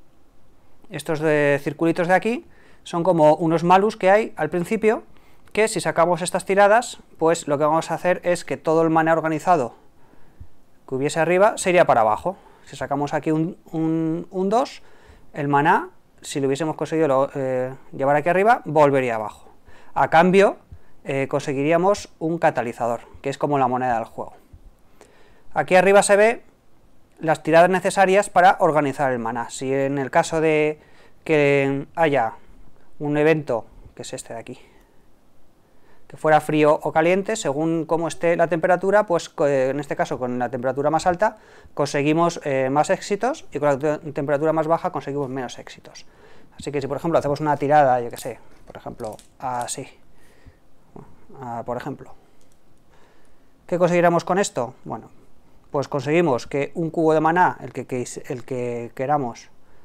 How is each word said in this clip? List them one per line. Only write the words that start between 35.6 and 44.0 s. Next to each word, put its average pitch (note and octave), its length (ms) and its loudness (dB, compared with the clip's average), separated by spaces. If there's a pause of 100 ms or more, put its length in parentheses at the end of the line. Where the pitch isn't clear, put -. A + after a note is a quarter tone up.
fuera D#3 260 2
frío D3+ 420 2
o D#3 80 -4
caliente, F#3 440 0
según D#3+ 500 -2
cómo E3 220 -2
esté E3+ 280 0
la E3+ 120 2
temperatura, F3+ 580 2
pues, E3+ 240 -2
co-, D3+ 180 0
eh, C3+ 220 2
en C3+ 100 -4
este D3 160 -8
caso C#3 240 -4
con B2 200 -4
la A#2+ 100 -4
temperatura C3 400 -2
más D#3 180 0
alta G#3 300 0 (360)
conseguimos, D3+ 720 0
eh, C3+ 280 0
más D3+ 180 0
éxitos G3+ 640 -4
y C#3+ 80 -8
con D3 100 2
la C3+ 100 0
te-, D3+ 320 -4